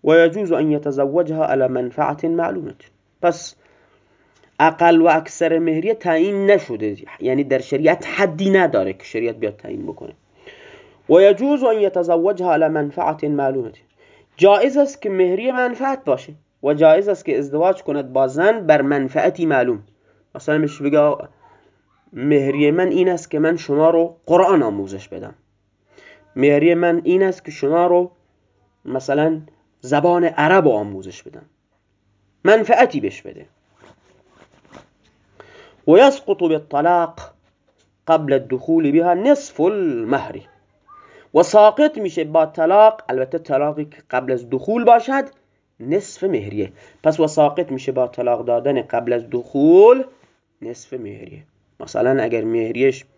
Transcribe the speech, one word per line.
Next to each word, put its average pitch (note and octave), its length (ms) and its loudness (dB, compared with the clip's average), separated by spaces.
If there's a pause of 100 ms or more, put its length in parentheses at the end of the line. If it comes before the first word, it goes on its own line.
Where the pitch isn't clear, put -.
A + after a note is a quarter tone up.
و D#3 120 4
یجوز E3+ 360 2
ان D3+ 180 0
یتزوجها D3 760 -2
علی C3+ 200 0
منفعة C#3+ 640 -4
معلومة. E3+ 460 -6 (480)
پس F3 320 -4 (1040)
اقل E3 400 4
و E3 80 4
اکثر D#3+ 500 0
مهریه E3 360 -2
تعیین G3 560 0
نشده، A2 460 -2 (240)
یعنی C#3 240 -2
در C3 140 -2
شریعت D#3 480 -2
حدی F#3+ 440 -2
نداره B2+ 420 2
که - 120 -20
شریعت A2+ 320 -6
بیاد G#2+ 200 -6
تعیین - 300 -14
بکنه. - 260 -14 (1000)
و E3+ 100 8
یجوز A#3+ 420 4
ان A3+ 180 0
یتزوجها F3+ 720 -2
علی D#3 160 2
منفعة D3+ 600 -4
معلومة. C3+ 440 -4 (640)
جایز G3+ 400 4
است C#4 260 0
که G#3 80 -6
مهریه F#3+ 420 -2
منفعت B3+ 520 -4
باشه C#3 280 -4 (300)
و C#3+ 120 0
جایز D#3+ 340 4
است F#3+ 160 -4
که C#3+ 140 -4
ازدواج D#3 440 -2
کند C#3+ 300 -8
با C3+ 160 0
زن F#3 380 0
بر D3+ 160 4
منفعتی D3 640 -2
معلوم. B2 360 0 (520)
مثلاً D3+ 240 -4
بهش D3 240 -4
بگه: C#3+ 160 0
«آقا، D3 300 0 (840)
مهریه C#3+ 600 0
من F#3 160 0
این F#3 200 0
است F3 220 -4
که D3+ 80 -4
من D#3+ 180 0
شما D#3 340 0
رو E3+ 260 0 (100)
قرآن F3 360 4
آموزش G2 460 -8
بدم. F#2 260 -16 (1000)
مهریه D3 380 4
من E3+ 300 0
این F#3 180 2
است F#3 220 -4
که D#3+ 60 -16
شما D#3+ 360 0
رو F3+ 240 0 (720)
مثلاً D3 560 -4 (400)
زبان F3 440 0
عرب D#3+ 440 2
آموزش G2+ 540 -4
بدم.» - 240 -20 (960)
منفعتی G#3+ 560 2
بهش G2+ 220 -8
بده. - 240 -20 (2500)
و E3 100 8
یسقط C4+ 400 2
بالطلاق E3 840 -2 (880)
قبل D#3 240 0
الدخول C3+ 600 -2
بها E3+ 220 2
نصف C4+ 460 0
المهر. C#3+ 800 -4 (960)
و D#3+ 80 4
ساقط G#3+ 560 4
می‌شه F3 260 -6
با D#3 220 0
طلاق، G3 600 2
البته C3 300 -4
طلاقی D3 460 -4
که D3 120 -18 (140)
قبل B2+ 220 -4
از A#2+ 180 -6
دخول G#3 340 -4
باشد، A#3+ 400 4 (560)
نصف D#3 440 -6
مهریه. G#2 480 -6 (300)
پس D#3 180 0
و D#3 60 2
ساقط D3+ 460 0
می‌شه C3 200 -6
با B2+ 140 -2
طلاق A#2+ 380 -4
دادن A#2+ 380 -2
قبل A#2 300 -6
از A#2 180 -6
دخول F3 760 4 (580)
نصف A#2 320 -16
مهریه. G#2+ 480 -16 (380)
مثلاً B2+ 420 -2
اگر A2+ 220 -4
مهریش A#2 600 -2 (140)